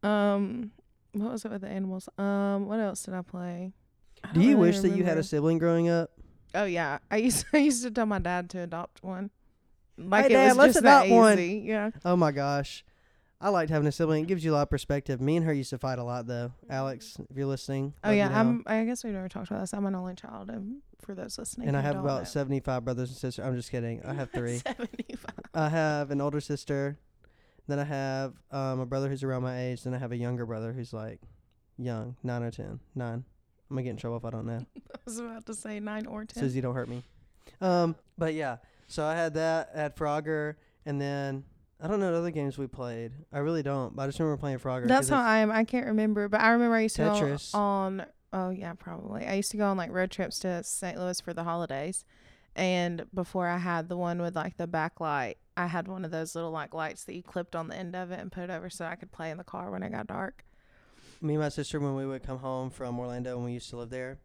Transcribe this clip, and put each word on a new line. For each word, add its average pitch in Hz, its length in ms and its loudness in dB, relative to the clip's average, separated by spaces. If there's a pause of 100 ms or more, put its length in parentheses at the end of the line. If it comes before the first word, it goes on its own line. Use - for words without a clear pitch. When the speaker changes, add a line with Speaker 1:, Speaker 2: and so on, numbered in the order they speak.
Speaker 1:
Um, 208 680 2 (420)
what 214 180 -2
was 226 140 -6
it 214 60 -6
with 202 100 -6
the 196 80 -10
animals? 190 380 -4 (100)
Um, 202 500 2
what 214 120 -2
else 202 240 -2
did 190 100 -8
I 180 80 -6
play? 180 520 -8 (500)
I - 40 -10
Speaker 2:
Do - 80 -10
Speaker 1:
don't 165 80 8
Speaker 2:
you 247 140 10
Speaker 1:
really - 20 10 (100)
Speaker 2:
wish 196 100 4
that 190 100 4
you 190 140 2
had 175 100 4
a 160 80 2
Speaker 1:
remember. - 20 0
Speaker 2:
sibling 160 340 2
growing 170 320 4
up? 170 220 2 (420)
Speaker 1:
Oh, 202 120 0
yeah. 170 340 -2 (100)
I 208 80 0
used, 233 320 2
<laughs> - 40 0
I 302 60 8
used 269 240 4
to 247 80 -4
tell 226 140 0
my 208 140 0
dad 175 320 -2
to 190 80 -8
adopt 170 440 -10
one. 190 260 -8 (680)
Like, 202 300 6
Speaker 2:
"Hey, 254 40 8
Speaker 1:
it - 20 10
Speaker 2:
Dad, 262 160 10
Speaker 1:
was 254 80 8
Speaker 2:
let's 262 180 12
Speaker 1:
just 302 80 6
that 269 220 12
Speaker 2:
adopt 190 60 6
one." 220 280 10
Speaker 1:
easy. 180 260 -2
Yeah. 214 260 0 (120)
Speaker 2:
Oh, 180 120 4
my 165 160 6
gosh. 143 520 -2 (580)
I 196 80 2
liked 165 220 2
having 151 160 4
a 147 40 4
sibling. 156 320 2
It 165 40 -4
gives 175 180 0
you 160 60 2
a - 20 4
lot 143 80 4
of 143 80 0
perspective. 139 500 -2
Me 139 160 2
and 170 100 2
her 160 80 2
used 135 180 -2
to 131 80 -6
fight 131 180 -2
a 123 60 -6
lot, 120 240 -6
though. 120 240 -4 (120)
Speaker 1:
Mm-hmm. 139 100 -12
Speaker 2:
Alex, 135 440 -6 (120)
if 135 60 -14
you're 139 120 -2
listening, 135 460 -4 (100)
Speaker 1:
Oh, 208 60 0
Speaker 2:
love 214 40 6
you 208 60 6
Speaker 1:
yeah, 202 100 4
Speaker 2:
now. 208 100 2
Speaker 1:
I'm, 233 280 4
I 220 180 2
guess 240 180 -4
we 233 80 -6
never 190 160 -6
talked - 220 -8
about 208 120 -4
this. 190 120 -6
I'm 202 140 -2
an 196 80 -2
only 180 200 -6
child, 196 360 -14
um, 226 300 -10 (180)
for - 160 -12
those 180 240 -10
listening - 280 -6
Speaker 2:
And 143 80 2
I 139 60 2
Speaker 1:
who 139 60 0
Speaker 2:
have 143 80 0
Speaker 1:
don't 139 100 -4
Speaker 2:
about 139 140 0
Speaker 1:
know. 98 60 -8
Speaker 2:
seventy-five 135 600 -2
brothers 127 240 -2
and 127 80 -14
sisters. - 260 -6
I'm 127 120 -2
just 123 160 -8
kidding. 117 340 -4
I 135 80 -6
have 139 180 -6
Speaker 1:
<laughs> - 20 -18
Speaker 2:
three. 120 260 -2
Speaker 1:
Seventy-five. - 800 -10 (160)
Speaker 2:
I 156 140 2
have 151 420 0
an 139 100 0
older 147 180 0
sister. 143 600 -4 (680)
Then 143 120 0
I 143 40 0
have, 135 500 -4 (180)
um, 135 280 -2
a 131 60 -2
brother 135 240 -2
who's 139 140 -4
around 131 200 -2
my 127 160 -4
age. 127 240 -4
Then 127 100 -4
I 123 40 -4
have 123 140 -6
a 120 60 -6
younger 120 280 -2
brother 113 280 -6
who's, 123 200 -10
like, 110 260 -10 (580)
young, 120 460 -6
nine 120 200 -4
or 117 80 -4
ten. - 280 -10 (160)
Nine. 120 280 -6 (460)
I'm 135 60 -8
gonna 131 80 -4
get 123 80 -6
in 104 60 -8
trouble 117 200 -6
if 117 80 -10
I 113 40 -6
don't 113 160 -8
know. 117 140 -6 (100)
Speaker 1:
<laughs> - 80 -20
I - 280 -20
was 226 120 -12
about 226 300 -12
to 226 80 -10
say 214 240 -10
nine 214 260 -8
or 214 200 -10
ten. - 180 -6
Speaker 2:
Susie, 127 180 -2
don't 127 140 -2
hurt 120 140 -4
me. 123 140 -10 (560)
Um, 175 360 2 (220)
but 160 160 0
yeah, 139 240 -4 (300)
so - 180 -6
I 156 100 0
had 165 200 0
that, 160 380 0
I 156 60 -8
had 147 160 -4
Frogger, 151 600 -2 (300)
and 143 160 -2
then 139 440 -4 (340)
I 156 80 -8
don't 208 120 0
know 196 80 2
what 170 80 2
other 170 160 0
games 143 260 -2
we 139 100 -6
played. 117 440 -8 (200)
I 143 80 -6
really 156 240 0
don't, 135 320 -2
but 139 80 -6
I - 40 -2
just 139 120 -6
remember 156 200 0
playing 139 200 -4
Frogger 127 280 -2
Speaker 1:
That's 254 200 6
Speaker 2:
'cause 277 100 4
Speaker 1:
how 254 40 4
Speaker 2:
it's 240 80 2
Speaker 1:
I 220 80 6
am. 214 140 4
I 220 120 2
can't 247 240 -2
remember, 214 400 2
but 214 140 2
I 220 100 8
remember 233 240 4
I 220 60 4
used 220 160 0
to 156 60 2
Speaker 2:
Tetris. 151 500 2
Speaker 1:
go 208 60 2
on, 190 460 0 (280)
oh, 185 160 -2
yeah, 185 240 -8
probably. 190 520 -10
I 196 100 -2
used 202 160 0
to 214 60 -6
go 208 80 2
on, 196 120 2
like, 170 140 -4
road 185 200 0
trips - 280 -6
to 180 240 -4
Saint - 360 -6
Louis 180 220 -4
for 170 120 -10
the 165 120 -6
holidays, 165 580 -4 (520)
and 175 580 0
before 180 340 -2
I 175 100 0
had 175 320 -2
the 175 80 -4
one 175 240 -2
with, 170 140 -4
like, 165 220 -6
the 170 100 -4
backlight, 156 680 -2 (200)
I 180 120 -2
had 170 200 -4
one 190 160 -8
of 165 80 -8
those 160 240 -6
little, 165 160 -4
like, 156 220 -8
lights 160 320 -8
that 185 100 -14
you 180 80 -12
clipped - 320 -8
on 165 140 -6
the - 80 -10
end 180 180 -10
of 180 160 -8
it 180 80 -10
and 190 120 -12
put 180 120 -10
it 180 60 -10
over 180 200 -8
so 170 160 -10
I 165 100 -8
could 180 160 -18
play 160 200 -10
in 156 60 -10
the 185 80 -14
car 180 260 -10
when 185 120 -6
it 196 80 -8
got 214 160 -8
dark. 190 360 -8 (800)
Speaker 2:
Me 151 120 0
and 151 80 0
my 147 60 0
sister, 151 300 -6
when 139 160 -2
we 135 100 -4
would 135 180 -8
come 131 160 -8
home 131 320 -6
from 123 280 -8
Orlando, 123 380 -6
when 120 80 -6
we 120 80 -6
used 120 180 -12
to 123 60 -12
live 120 140 -10
there 131 340 -10